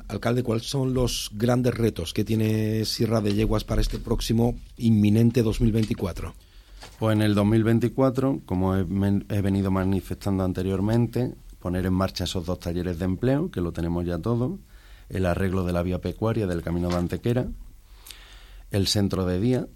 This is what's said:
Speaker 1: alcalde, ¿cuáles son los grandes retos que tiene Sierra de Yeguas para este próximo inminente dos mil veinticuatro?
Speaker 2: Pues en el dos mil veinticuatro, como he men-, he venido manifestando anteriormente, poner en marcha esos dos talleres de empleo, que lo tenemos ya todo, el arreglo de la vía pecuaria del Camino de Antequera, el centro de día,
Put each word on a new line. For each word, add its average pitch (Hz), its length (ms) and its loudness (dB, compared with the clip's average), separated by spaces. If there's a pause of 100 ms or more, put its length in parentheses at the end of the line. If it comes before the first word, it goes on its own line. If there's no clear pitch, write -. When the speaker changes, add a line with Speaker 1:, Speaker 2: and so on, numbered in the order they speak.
Speaker 1:
alcalde, 120 380 -2
¿cuáles 117 240 -2
son 131 260 -2
los 127 400 -2
grandes 120 400 2
retos 104 380 -2
que 107 120 0
tiene 110 600 0
Sierra 113 360 0
de 101 140 0
Yeguas 110 300 2
para 107 160 0
este - 180 0
próximo 117 580 0 (200)
inminente 113 640 4
dos 107 180 0
mil 113 120 4
veinticuatro? 104 600 -2 (640)
Speaker 2:
Pues 110 180 2
en 104 60 4
el 107 120 4
dos 101 120 4
mil 110 180 4
veinticuatro, 123 800 2
como 92 320 0
he 98 80 2
men-, 98 440 2
he 101 120 -2
venido 98 300 0
manifestando 95 760 -2
anteriormente, 101 880 0 (260)
poner 90 260 -2
en 92 80 0
marcha 92 300 0
esos 85 200 -4
dos 87 160 -4
talleres 87 380 -4
de 90 60 -2
empleo, 131 460 0
que 92 100 -6
lo 85 120 -2
tenemos 85 320 -2
ya 87 140 -4
todo, 120 400 -2 (500)
el 92 180 -2
arreglo 90 380 0
de 87 80 -2
la 87 100 0
vía 90 180 -2
pecuaria 107 460 -2
del 85 160 -2
Camino 87 280 -2
de 87 60 0
Antequera, 104 500 -2 (1200)
el 98 160 2
centro 95 400 0
de 90 140 0
día, 123 360 0